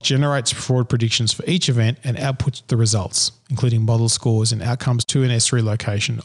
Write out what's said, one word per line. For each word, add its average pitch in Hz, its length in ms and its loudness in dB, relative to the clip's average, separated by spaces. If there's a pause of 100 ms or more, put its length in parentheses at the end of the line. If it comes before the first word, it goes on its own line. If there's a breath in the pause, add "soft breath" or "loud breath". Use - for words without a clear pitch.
generates 139 500 0
fraud 127 380 0
predictions 113 440 0
for - 120 -10
each 175 240 0
event, 120 340 2
and 120 140 -2
outputs 131 500 -4
the 123 100 0
results, 107 540 0 (180)
including 117 360 0
model 113 240 2
scores 110 420 0
and 110 120 -4
outcomes, 120 420 -2
to 135 180 0
an 127 60 2
S 117 180 0
three 123 140 0
location 107 640 -2